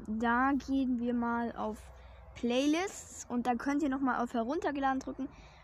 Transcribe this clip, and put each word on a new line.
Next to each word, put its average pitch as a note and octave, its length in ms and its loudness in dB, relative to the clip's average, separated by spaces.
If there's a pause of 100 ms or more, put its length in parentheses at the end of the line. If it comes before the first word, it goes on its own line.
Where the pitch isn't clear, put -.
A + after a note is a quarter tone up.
da A#3+ 460 2
gehen C4 480 2
wir A#3+ 120 0
mal A#3 440 0
auf G#3+ 200 -4 (580)
Playlists D4 960 0
und A#3+ 180 -2
dann A#3+ 120 2
könnt C#4+ 240 0
ihr C#4 80 2
nochmal C4 320 2
auf A#3+ 100 -2
Heruntergeladen C4+ 680 0
drücken C4+ 280 -6 (360)